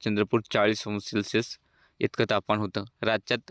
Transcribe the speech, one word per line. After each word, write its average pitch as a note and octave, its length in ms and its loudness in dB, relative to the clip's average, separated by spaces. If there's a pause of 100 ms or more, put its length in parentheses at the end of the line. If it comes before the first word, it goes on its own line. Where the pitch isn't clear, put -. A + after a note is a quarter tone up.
चंद्रपूर G#2+ 360 2 (120)
चाळीस G#2+ 340 4
अंश G#2 160 -4
सेल्सिअस - 560 -2 (400)
इतकं - 320 0
तापमान G#2+ 280 0
होतं. G2+ 260 -4 (180)
राज्यात A2 480 -2